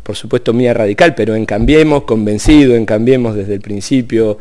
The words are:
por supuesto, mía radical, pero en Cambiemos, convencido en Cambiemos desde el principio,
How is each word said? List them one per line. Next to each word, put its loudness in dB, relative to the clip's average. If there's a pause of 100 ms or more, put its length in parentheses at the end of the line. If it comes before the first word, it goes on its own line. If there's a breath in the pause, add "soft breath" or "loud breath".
por -12
supuesto, -4
mía 0
radical, 0
pero -2
en -4
Cambiemos, 2
convencido 2
en 0
Cambiemos 0
desde -6
el -6
principio, -2